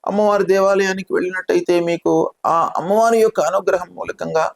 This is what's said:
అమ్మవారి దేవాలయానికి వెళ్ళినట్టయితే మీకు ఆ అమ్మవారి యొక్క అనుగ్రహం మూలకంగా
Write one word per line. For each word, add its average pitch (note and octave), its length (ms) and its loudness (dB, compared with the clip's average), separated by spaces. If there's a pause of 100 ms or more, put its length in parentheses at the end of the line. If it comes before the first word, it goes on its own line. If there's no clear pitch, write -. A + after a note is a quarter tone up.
అమ్మవారి G3+ 480 0
దేవాలయానికి F#3+ 640 0
వెళ్ళినట్టయితే F3+ 600 -2 (140)
మీకు E3 240 0 (400)
ఆ E3 40 2 (220)
అమ్మవారి A3 440 2
యొక్క A3 160 0 (100)
అనుగ్రహం F3+ 480 -2
మూలకంగా E3 580 -4